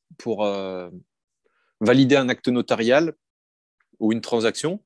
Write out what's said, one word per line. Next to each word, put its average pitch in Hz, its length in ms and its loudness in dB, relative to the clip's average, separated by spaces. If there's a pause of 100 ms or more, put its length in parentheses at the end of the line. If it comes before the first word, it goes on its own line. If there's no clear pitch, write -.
(180)
pour, 107 280 -4
euh, 95 440 -6 (920)
valider 131 360 4
un 127 120 0
acte - 200 -4
notarial 123 640 0 (840)
ou 110 120 0
une 113 100 -2
transaction. 120 640 -4